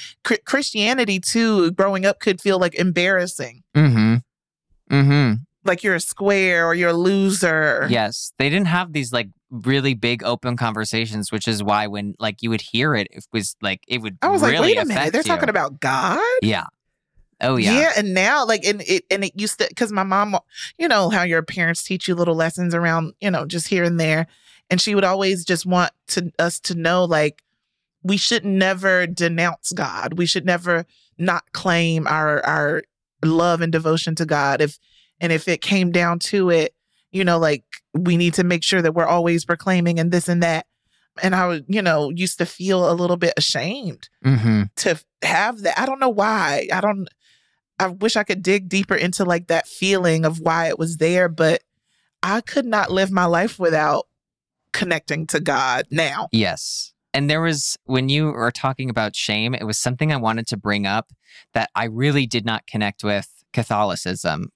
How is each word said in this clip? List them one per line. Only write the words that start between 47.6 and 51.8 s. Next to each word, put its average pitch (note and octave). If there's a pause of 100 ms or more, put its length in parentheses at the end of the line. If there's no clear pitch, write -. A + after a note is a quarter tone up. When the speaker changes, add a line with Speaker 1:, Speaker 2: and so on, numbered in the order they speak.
Speaker 1:
I F#3+
wish F#3
I G#3+
could G3
dig F#3+
deeper F#3+
into, F#3
like, F3
that E3
feeling F3+
of D#3+
why E3
it D#3
was E3
there, F3
but D#3+ (580)